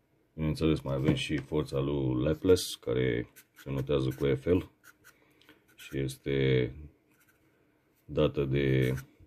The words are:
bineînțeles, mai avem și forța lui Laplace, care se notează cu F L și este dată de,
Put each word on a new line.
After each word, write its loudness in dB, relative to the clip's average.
bineînțeles, 0
mai -4
avem 0
și -4
forța -4
lui -2
Laplace, 2
care -2
se -12
notează 0
cu 2
F -4
L 2
și -10
este 0
dată 0
de, 2